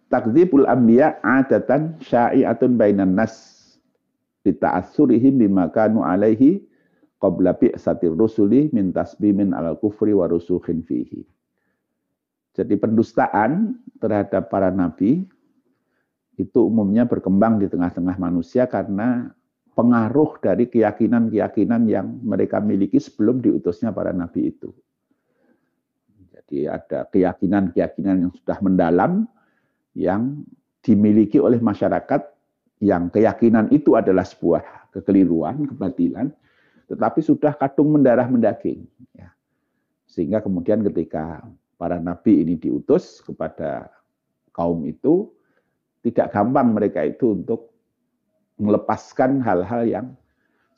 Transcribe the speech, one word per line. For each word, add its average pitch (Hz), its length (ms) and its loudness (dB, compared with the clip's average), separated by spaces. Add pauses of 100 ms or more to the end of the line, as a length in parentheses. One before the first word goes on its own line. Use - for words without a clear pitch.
(140)
takdzibul 135 480 4
anbiya 123 640 4
adatan 131 720 0
syai'atun 117 800 0
bainan 98 400 2
nas 110 160 -2 (1120)
lita'assurihim 120 960 2
bima 95 320 2
kanu 110 320 0
alaihi 110 560 2 (560)
qabla 90 400 0
bi'satir 85 560 0
rusuli 113 560 2
min 95 240 -2
tasbimin 98 560 -2
alal 80 320 -4
kufri 104 320 0
wa 85 160 2
rusukhin 85 560 -4
fihi. - 400 -8 (1300)
Jadi 98 240 -2
pendustaan 117 960 0 (240)
terhadap 98 560 -4
para 95 160 0
nabi 95 560 0 (1120)
itu 98 240 -4
umumnya 110 480 0
berkembang 104 480 0
di 98 80 -2
tengah-tengah 90 560 -4
manusia 90 480 -2
karena 110 640 -4 (400)
pengaruh 120 640 2
dari 110 320 0
keyakinan-keyakinan 110 1200 0
yang 101 160 -2 (160)
mereka 101 400 -2
miliki 98 400 0
sebelum 123 400 -2
diutusnya - 480 -2
para 90 240 -6
nabi - 400 -6
itu. - 160 -18 (1600)
Jadi 71 400 -8
ada - 400 -8
keyakinan-keyakinan 92 1120 0
yang 90 160 -2
sudah - 240 -8
mendalam, 95 640 2 (720)
yang 113 480 -4 (320)
dimiliki 104 640 2
oleh 120 160 2
masyarakat, 107 640 -2 (640)
yang 87 240 0
keyakinan 110 640 2
itu 147 240 4
adalah 95 240 2
sebuah 85 400 -2 (320)
kekeliruan, 95 720 0
kebatilan, 95 640 -4 (560)
tetapi 110 320 -4
sudah 147 400 0
kadung 147 400 0
mendarah 123 320 2
mendaging. 113 560 -2 (240)
Ya. - 240 -20 (720)
Sehingga 95 320 -4
kemudian 101 480 -2
ketika 80 560 -8 (400)
para 85 160 -4
nabi 85 480 0
ini 85 80 -2
diutus 76 720 -2
kepada 78 640 -10 (640)
kaum 85 320 -4
itu, 165 480 -2 (720)
tidak 117 240 -2
gampang 120 480 0
mereka 98 240 -2
itu 104 320 -2
untuk - 400 -8 (800)
melepaskan 110 880 -2
hal-hal 104 400 -2
yang 101 240 -2 (720)